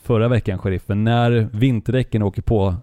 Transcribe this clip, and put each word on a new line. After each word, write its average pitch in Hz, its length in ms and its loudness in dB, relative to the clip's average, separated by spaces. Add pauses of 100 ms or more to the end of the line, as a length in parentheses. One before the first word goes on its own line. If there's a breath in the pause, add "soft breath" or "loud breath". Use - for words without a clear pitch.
förra 117 240 2
veckan, 107 300 0
sheriffen. 98 460 -2
När 117 480 2
vinterdäcken 117 720 0
åker 98 200 -2
på, 98 400 0